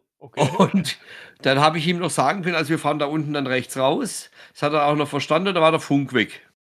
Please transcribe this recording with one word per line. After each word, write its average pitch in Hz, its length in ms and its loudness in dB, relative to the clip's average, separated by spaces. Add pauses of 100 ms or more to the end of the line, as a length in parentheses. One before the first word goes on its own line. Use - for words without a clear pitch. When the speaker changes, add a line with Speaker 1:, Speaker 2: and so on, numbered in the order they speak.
(200)
Speaker 1:
okay. 143 220 -8 (320)
Speaker 2:
Und - 240 -2 (440)
dann 135 180 2
habe 156 180 4
ich 156 100 -2
ihm 175 120 0
noch 170 100 -2
sagen 160 340 0
können, 175 120 -2
also, 151 140 -2
wir 160 100 0
fahren 147 200 -2
da 147 60 0
unten 151 280 -4
dann 139 140 -4
rechts 127 300 -4
raus. 165 520 -2 (240)
Das - 100 -6
hat 147 100 0
er 147 140 2
auch 147 80 2
noch 147 140 0
verstanden, 165 440 -2
da 170 80 0
war 160 100 6
der 160 100 0
Funk 139 320 0
weg. - 340 -2 (160)